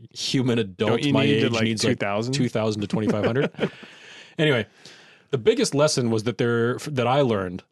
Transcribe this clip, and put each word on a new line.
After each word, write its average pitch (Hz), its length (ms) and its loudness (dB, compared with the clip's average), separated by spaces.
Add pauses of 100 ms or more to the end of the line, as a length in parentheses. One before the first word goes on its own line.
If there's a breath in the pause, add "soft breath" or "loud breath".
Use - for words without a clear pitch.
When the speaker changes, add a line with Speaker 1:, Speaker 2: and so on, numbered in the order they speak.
(120)
Speaker 1:
human 123 480 -2
adult 98 320 -2
Speaker 2:
Don't - 120 0
you 143 100 2
Speaker 1:
my - 120 4
Speaker 2:
need 143 160 4
to, - 60 4
Speaker 1:
age 117 40 0
Speaker 2:
like, 113 120 0
Speaker 1:
needs, 113 200 0
like, - 100 2
Speaker 2:
two 117 120 -4
thousand? 110 280 -2
Speaker 1:
two 131 160 0
thousand 107 320 -2
to 101 60 -4
twenty-five 107 380 -2
hundred. 120 320 0
Speaker 2:
<laughs> - 140 -4 (680 loud breath)
Speaker 1:
Anyway, 139 280 2 (640 loud breath)
the 139 80 0
biggest 233 340 2
lesson 139 380 2
was 110 140 0
that 120 120 -2
there, 117 380 0 (140)
that 127 180 0
I 135 140 4
learned, 95 500 -2